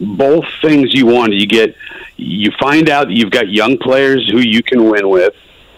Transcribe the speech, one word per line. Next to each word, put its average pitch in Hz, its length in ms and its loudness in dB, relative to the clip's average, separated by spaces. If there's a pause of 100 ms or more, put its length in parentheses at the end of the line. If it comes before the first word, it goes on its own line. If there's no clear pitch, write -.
both 135 460 0 (160)
things 147 320 2
you 135 120 2
wanted. 117 340 2
You 104 60 -2
get, 110 300 0 (400)
you 104 420 -4
find 151 300 0
out 143 200 0
that 92 60 -4
you've 113 160 0
got 120 180 -2
young 107 280 0
players 131 540 0
who 107 80 2
you 117 240 0
can 117 280 2
win 101 200 0
with, 95 240 2 (440)